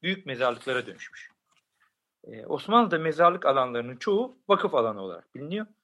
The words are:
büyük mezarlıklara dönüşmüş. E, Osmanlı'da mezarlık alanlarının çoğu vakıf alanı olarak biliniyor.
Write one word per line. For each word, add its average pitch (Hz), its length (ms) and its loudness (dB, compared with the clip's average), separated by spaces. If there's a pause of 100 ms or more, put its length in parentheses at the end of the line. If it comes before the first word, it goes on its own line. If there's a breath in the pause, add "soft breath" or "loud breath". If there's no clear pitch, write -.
büyük 190 240 -4
mezarlıklara 123 600 -2
dönüşmüş. - 440 -18 (960)
E, - 220 -16
Osmanlı'da 185 520 2
mezarlık 165 480 4
alanlarının 127 500 0
çoğu 214 420 -2 (100)
vakıf 196 260 2
alanı 113 260 0
olarak 90 340 -12
biliniyor. 170 320 -8 (180)